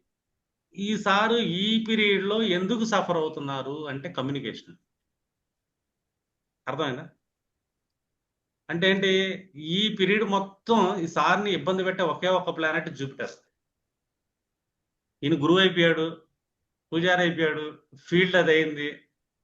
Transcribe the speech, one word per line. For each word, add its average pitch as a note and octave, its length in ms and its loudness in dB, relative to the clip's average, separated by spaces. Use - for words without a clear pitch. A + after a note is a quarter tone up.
ఈసారి G#3+ 500 0
ఈ G#3 40 -2
పీరియడ్‌లో G#3 500 2
ఎందుకు A3 340 -2
సఫర్ F3+ 300 0
అవుతున్నారు C#3 540 -6
అంటే C#3 240 -10
కమ్యూనికేషన్. C3+ 600 -8
అర్థమైందా? C#3+ 360 -6
అంటే E3+ 180 0
ఏంటి? G3 200 2
ఈ G3 40 0
పీరియడ్ G3+ 280 2
మొత్తం G3 440 0
ఈ - 100 -4
సార్ని F#3 440 2
ఇబ్బంది F#3 280 -2
పెట్టే F#3 160 -2
ఒకే F3+ 240 -4
ఒక F3 220 -2
ప్లానెట్ D#3+ 300 -2
జూపిటర్. C3 360 -8
ఈయన D3 180 2
గురువు E3+ 220 4
అయిపోయాడు, E3+ 420 2
పూజారి F3+ 320 2
అయిపోయాడు, D#3 400 0
ఫీల్డ్ F3+ 340 4
అది D#3+ 140 4
అయింది. D3+ 340 0